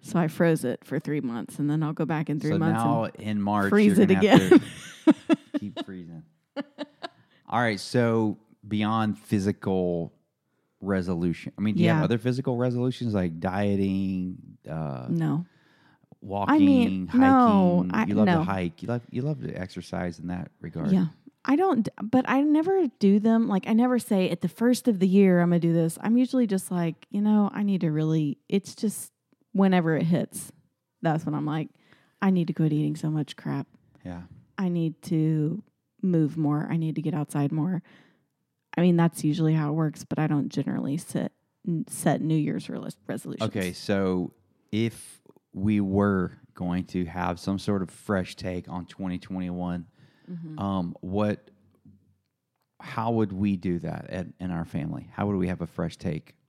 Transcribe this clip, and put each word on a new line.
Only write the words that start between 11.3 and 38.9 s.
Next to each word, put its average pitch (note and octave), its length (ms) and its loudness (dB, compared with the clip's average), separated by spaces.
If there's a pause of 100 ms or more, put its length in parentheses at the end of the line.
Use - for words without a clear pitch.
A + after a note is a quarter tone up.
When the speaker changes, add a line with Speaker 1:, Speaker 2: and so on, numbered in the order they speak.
Speaker 2:
I - 40 -8
mean, G#2 160 -2
do E3+ 60 2
you E3+ 80 4
have D#3+ 80 2
Speaker 1:
Yeah. D#3 60 2
Speaker 2:
other A#2 140 0
physical B2+ 380 -2
resolutions B2 580 -2
like F2 240 0
dieting, F#2+ 1000 -2 (300)
uh, D2 400 -8
Speaker 1:
No. D#3+ 380 -2 (760)
Speaker 2:
walking, G2 340 -2
Speaker 1:
I D#4 40 6
mean, A#3+ 480 4
Speaker 2:
hiking? A#3+ 140 2
Speaker 1:
no, G#3 680 6
I, A3 160 0
Speaker 2:
You G#3 100 -2
love G#3+ 100 6
Speaker 1:
no. F3 120 4
Speaker 2:
to D#3 60 2
hike. F#2+ 380 -4
You G2 60 -10
love, A#2+ 220 -2
you B2 120 -4
love C#3+ 200 -4
to - 100 -8
exercise F2+ 680 -8
in D#2+ 100 -12
that F2 220 -6 (100)
regard. A2+ 300 -4
Speaker 1:
Yeah. F#3 160 2 (380)
I C4+ 120 2
don't, D#4+ 260 2
d-, - 80 -2 (120)
but A#3+ 260 0
I C4 140 2
never D#4+ 440 2 (140)
do G3+ 180 6
them. A3+ 300 2
Like, G3 200 -2
I - 40 2
never B3 260 4
say, F#3+ 320 0
"At F3+ 120 -4
the F3+ 60 -2
first A#3 380 0
of G3 140 2
the F3+ 80 4
year, F#3 320 6
I'm F3 100 4
gonna F3 80 4
do E3 140 2
this." E3 280 0
I'm A3+ 160 2
usually B3+ 300 2
just F#3+ 240 -2
like, E3+ 400 -4
"You G3+ 100 -2
know, G#3 320 4
I G#3 120 -2
need G3 160 2
to E3 100 0
really," D#3 480 0 (100)
it's - 280 -2
just - 340 -6 (400)
whenever F#3 460 4
it - 80 0
hits, - 480 -2 (500)
that's D#3+ 240 0
when D3 80 -4
I'm D3 100 -4
like, D3+ 240 -4 (540)
"I G3 80 2
need F3+ 160 2
to - 60 -4
quit D#3 200 2
eating D3+ 220 0
so D#3 160 -4
much D3+ 260 -4
crap. C#3 300 -8 (380)
Speaker 2:
Yeah. F2 180 -10 (340)
Speaker 1:
I F#3+ 120 -2
need E3+ 340 -2
to D#3+ 600 0 (380)
move D#3+ 380 2
more. D3 320 0
I E3 60 -2
need D#3+ 180 -2
to D#3 80 -6
get D#3 100 -4
outside C#3+ 380 -2
more." E3 320 -2 (920)
I E3 40 0
mean, F3 160 6